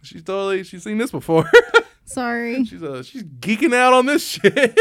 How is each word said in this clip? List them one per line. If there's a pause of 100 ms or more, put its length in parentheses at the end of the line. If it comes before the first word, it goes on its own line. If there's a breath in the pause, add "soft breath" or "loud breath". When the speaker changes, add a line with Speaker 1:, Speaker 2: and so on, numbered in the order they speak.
Speaker 1:
She's
totally,
she's
seen
this
before." (280)
<laughs>
Speaker 2:
Sorry.
Speaker 1:
She's,
uh,
she's
geeking
out
on
this
<laughs>
shit.